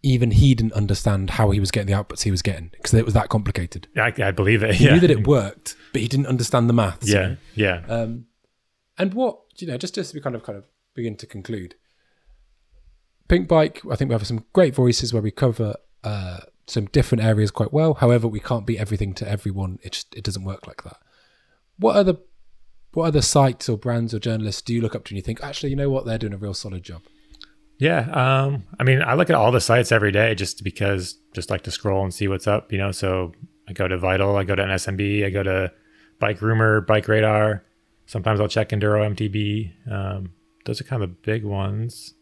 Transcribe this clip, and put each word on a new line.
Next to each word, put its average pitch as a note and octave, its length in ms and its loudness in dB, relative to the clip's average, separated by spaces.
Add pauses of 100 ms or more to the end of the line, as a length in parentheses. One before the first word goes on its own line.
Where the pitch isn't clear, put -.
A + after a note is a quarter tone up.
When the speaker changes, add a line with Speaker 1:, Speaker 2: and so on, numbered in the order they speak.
Speaker 1:
Even B2 280 4
he C3 240 8
didn't A2+ 180 0
understand G2+ 580 0
how G#2+ 200 2
he G2+ 100 2
was F#2+ 100 -2
getting G2 240 -2
the G2 80 0
outputs - 200 -10
he G#2+ 80 0
was F#2 100 0
getting E2+ 300 -6 (120)
'cause - 120 2
it A2+ 100 4
was A2 80 -2
that G#2 160 2
complicated. G2+ 680 -4
Speaker 2:
I, A2 280 0
I G2 80 2
believe G2+ 320 2
it. G#2+ 140 2
Speaker 1:
He - 100 8
Speaker 2:
Yeah. D3 80 8
Speaker 1:
knew F3 60 8
that F3 100 6
it G#2+ 160 2
worked, A#2 500 0 (160)
but C3+ 80 -2
he A2+ 80 -4
didn't C3+ 200 0
understand A#2+ 420 2
the - 20 4
maths, G2+ 360 0
you G#2 80 4
Speaker 2:
Yeah, F#2+ 120 2
Speaker 1:
know? F2+ 80 -4 (180)
Speaker 2:
yeah. F#2 360 0
Speaker 1:
Um, A#2 340 -6 (720)
and C4+ 160 -2
what, A#3 280 -2 (180)
you F3 80 -12
know, C3 100 -6
just, F3+ 180 -8
just - 180 -8
to - 20 -20
be D3 80 -12
kind B2+ 120 -6
of, A2 100 -10
kind G#2 120 -12
of G2 80 -18 (300)
begin A#2 220 -6
to - 100 -18
conclude, G2 480 -12 (1500)
Pinkbike, E3+ 520 2 (120)
I A#2+ 40 -2
think C3+ 120 -2
we A#2 60 0
have G#2 120 -2
some A2+ 260 -6
great E3 220 4
voices A#2+ 380 2
where A2+ 100 -2
we G#2 80 -2
cover, A2+ 440 -2 (280)
uh, F#2 360 -8 (280)
some G#2+ 200 -4
different A#2+ 360 0
areas G#2+ 280 2
quite - 220 -2
well. D#3 220 2
However, A#2+ 320 4
we G#2+ 140 -4
can't A2+ 260 -4
be A#2 120 -2
everything G2+ 360 -4
to G#2 140 -10
everyone. G2 540 -4
It F#2 100 -14
just, - 240 -12
it G2+ 80 -14
doesn't F#2+ 200 -6
work G2 220 -10
like - 180 -18
that. E2+ 120 -18 (840)
What G3+ 180 4
other, F#3 200 4 (760)
what B2+ 100 0
other D3 160 2
sites C3 480 2
or A2+ 80 0
brands A#2 380 -2
or G#2+ 40 -4
journalists A2 440 -4
do A#2+ 120 -6
you A#2 60 0
look A2+ 140 -2
up A2 100 -8
to - 80 -14
and G2+ 40 -8
you F#2+ 60 -6
think, A#2 200 -8
"Actually, C#3 280 -6
you C#3 60 -2
know C#3 140 0
what? C3 160 -2
They're A2 120 -4
doing G#2 140 -4
a G2 60 -10
real G2+ 160 -6
solid F#2+ 280 -10
job"? E2 200 -18 (760)
Speaker 2:
Yeah, D3 320 0
um, C3+ 540 0 (160)
I - 20 0
mean, C3 200 4
I A#2+ 120 2
look E3+ 160 2
at D#3+ 60 4
all A#2 160 4
the B2+ 80 4
sites A#2 320 2
every G#2+ 180 4
day G#2+ 240 2
just F#2+ 300 -8
because, G2 520 -4 (180)
just - 160 -8
like F#2 140 -4
to - 60 -8
scroll F#2+ 320 -2
and F#2+ 100 -4
see G2+ 160 -2
what's F#2+ 180 -4
up, G#2+ 260 0
you G2 60 -2
know? G2 140 -2
So F#2 400 -2 (360)
I G2 40 -14
go F#2 140 -2
to F#2 120 -2
Vital, F#2+ 380 2
I G2 80 0
go F#2+ 120 -2
to G2 60 0
N F#2+ 80 -2
S F#2+ 180 -4
M G2 80 -6
B, G2+ 280 0
I G2 60 -2
go G2 120 -2
to F#2+ 280 -2 (480)
Bike G#2 240 -2
Rumor, A2 380 4
Bike G#2+ 280 0
Radar. G#2+ 540 2 (440)
Sometimes G#2 340 0
I'll G#2+ 80 2
check G#2+ 220 -2
Enduro G#2 340 2
M G#2 100 -2
T G#2+ 140 -4
B. G#2 460 -4 (160)
Um, G2 420 -6 (320)
those A#2 160 -6
are - 40 -12
kind A#2+ 180 -6
of F2+ 80 -6
the F2+ 120 -18
big G#2+ 220 -4
ones. G2+ 760 -6